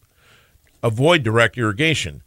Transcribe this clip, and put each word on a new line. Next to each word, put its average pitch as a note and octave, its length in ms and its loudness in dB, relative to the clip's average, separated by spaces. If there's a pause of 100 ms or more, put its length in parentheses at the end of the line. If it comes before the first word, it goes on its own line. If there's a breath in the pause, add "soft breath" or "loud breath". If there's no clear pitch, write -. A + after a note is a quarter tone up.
(840 soft breath)
Avoid C3+ 400 2
direct A2+ 340 0
irrigation. A2+ 720 -4